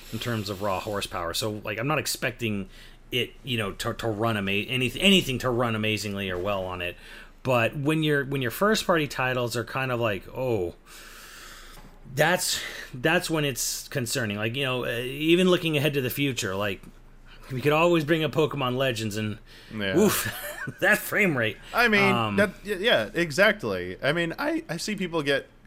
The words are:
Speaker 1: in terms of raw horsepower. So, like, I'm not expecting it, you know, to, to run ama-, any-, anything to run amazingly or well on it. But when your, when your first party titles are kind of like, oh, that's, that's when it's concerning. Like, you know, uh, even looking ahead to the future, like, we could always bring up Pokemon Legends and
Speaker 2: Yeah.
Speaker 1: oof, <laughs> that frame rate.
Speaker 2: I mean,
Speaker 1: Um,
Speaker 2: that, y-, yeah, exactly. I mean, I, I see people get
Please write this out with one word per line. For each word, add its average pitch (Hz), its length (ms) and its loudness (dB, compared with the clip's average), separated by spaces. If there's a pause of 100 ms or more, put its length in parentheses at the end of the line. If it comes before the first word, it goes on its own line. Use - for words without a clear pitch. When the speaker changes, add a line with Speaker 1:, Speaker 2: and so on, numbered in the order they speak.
(140)
Speaker 1:
in 110 60 -6
terms 110 300 -2
of 95 120 -6
raw 98 180 0
horsepower. 92 540 -4
So, 107 300 -2
like, 107 160 -4
I'm 127 80 -2
not 151 120 2
expecting 113 720 -4 (420)
it, 123 220 -2 (100)
you 123 140 -4
know, 101 140 -2
to, 113 240 -6
to - 120 -4
run 110 300 0
ama-, 101 300 0
any-, 127 320 -2
anything 165 400 4
to 131 100 -2
run 117 260 2
amazingly 101 540 0
or 90 80 -2
well 95 280 0
on 90 160 -6
it. 87 140 -4 (460)
But 120 340 2
when 156 280 0
your, 143 220 2
when 139 160 -2
your 120 100 -2
first 208 340 2
party 160 220 2
titles 127 480 -2
are 113 80 0
kind 131 280 -4
of 117 80 0
like, 104 300 0
oh, 113 460 0 (1400)
that's, 160 460 2 (340)
that's 160 360 0
when 156 160 2
it's - 420 -4
concerning. 113 500 -2
Like, 113 180 -2
you 139 80 -2
know, 127 220 -2
uh, 120 140 -2
even 160 500 4
looking 160 280 4
ahead 143 160 2
to 139 80 0
the 123 80 0
future, 120 460 -2
like, 98 260 -2 (680)
we 127 100 -4
could 147 100 4
always 165 320 4
bring 156 200 2
up 147 80 0
Pokemon 139 460 0
Legends 110 400 0
and 107 220 -2 (360)
Speaker 2:
Yeah. 101 220 0
Speaker 1:
oof, 185 340 4 (440)
<laughs> - 60 -20
that 180 180 4
frame 180 360 2
rate. 110 220 0 (160)
Speaker 2:
I 233 140 4
mean, 202 260 4
Speaker 1:
Um, 110 220 0
Speaker 2:
that, 101 160 4 (120)
y-, 202 160 -4
yeah, 175 340 2
exactly. 139 920 2
I 135 100 4
mean, 170 240 -2
I, 320 320 -2
I 165 80 -6
see 208 180 -4
people 170 280 -2
get 139 240 0 (200)